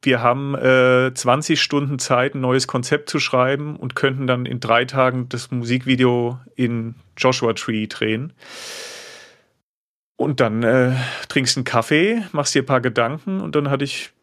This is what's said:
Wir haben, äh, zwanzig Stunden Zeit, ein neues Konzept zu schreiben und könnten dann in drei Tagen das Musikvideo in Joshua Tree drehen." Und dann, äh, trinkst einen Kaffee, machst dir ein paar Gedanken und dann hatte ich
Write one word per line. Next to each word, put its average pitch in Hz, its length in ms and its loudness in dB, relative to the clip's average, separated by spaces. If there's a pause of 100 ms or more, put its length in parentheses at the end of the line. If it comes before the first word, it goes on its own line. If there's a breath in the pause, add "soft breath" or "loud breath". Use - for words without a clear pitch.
Wir 127 200 2
haben, 139 320 0
äh, 127 600 4
zwanzig 143 480 4
Stunden 143 360 -2
Zeit, 127 360 0
ein 139 60 -6
neues 127 260 2
Konzept 135 420 -2
zu 156 100 -2
schreiben 139 580 0
und 131 200 -8
könnten 135 300 0
dann 123 200 0
in 123 140 -6
drei 117 240 2
Tagen 127 440 0
das - 220 -8
Musikvideo 123 880 0 (180)
in 117 380 -2 (220)
Joshua 123 380 0
Tree 107 320 -4
drehen." 113 460 -4 (1800 loud breath)
Und 135 240 -2
dann, 113 220 2
äh, 127 320 4 (340 loud breath)
trinkst 135 280 0
einen 131 80 -4
Kaffee, 170 580 0 (100)
machst 147 220 -4
dir 135 80 4
ein 131 40 -4
paar 131 140 2
Gedanken 127 600 -2
und 135 160 -4
dann 143 120 0
hatte 139 160 0
ich - 260 -10 (120)